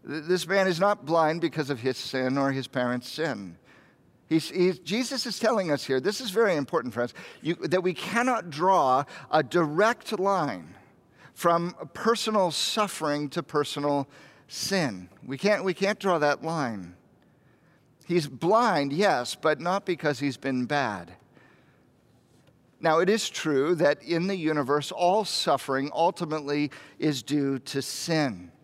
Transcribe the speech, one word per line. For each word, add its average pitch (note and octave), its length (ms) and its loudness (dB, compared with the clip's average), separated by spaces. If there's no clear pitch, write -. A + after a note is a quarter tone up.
Th-, D3 160 -8
this E3 240 0
man F#3+ 200 4
is E3+ 120 0
not G3+ 260 2
blind D#3+ 360 2
because D3+ 280 -2
of C3 100 -2
his B2+ 180 -2
sin C3 400 -2
or C#3 160 2
his C3 140 -4
parents' B2 420 -2
sin. G2+ 480 -6
He's, D#3+ 220 0
he's, F3+ 300 0
Jesus A#3+ 460 -4
is - 140 -8
telling G#3 320 2
us C#3 120 0
here, C3 160 0
this G3+ 220 -2
is A3 100 -6
very G3+ 240 4
important, C3 380 -2
friends, A#2+ 200 -2
you, D#3+ 140 -2
that E3+ 280 0
we F3+ 100 0
cannot A3 560 -2
draw C#3+ 540 4
a D3+ 140 4
direct F3 760 0
line D3+ 580 -2
from E3+ 420 0
personal A3 580 0
suffering D3 760 -2
to D3+ 140 -6
personal C#3+ 640 0
sin. A#2+ 600 -2
We C3 120 -6
can't, G3 260 2
we F#3 100 0
can't G3 260 0
draw F3+ 200 2
that D3 240 2
line. A2+ 520 -4
He's E3+ 220 0
blind, D#3+ 640 2
yes, D3+ 420 0
but D#3 280 0
not F#3 240 -2
because D3 340 -2
he's C#3 180 -2
been B2+ 280 -2
bad. A2 480 -2
Now, D#3+ 200 4
it F#3 100 4
is G#3+ 200 0
true D3+ 460 0
that D3 280 2
in E3+ 240 -2
the G3 80 -2
universe, D3 560 0
all F#3 320 2
suffering C#3 680 -2
ultimately D3 760 0
is C#3+ 240 0
due C#3 360 0
to C3+ 220 -6
sin. A#2+ 720 -2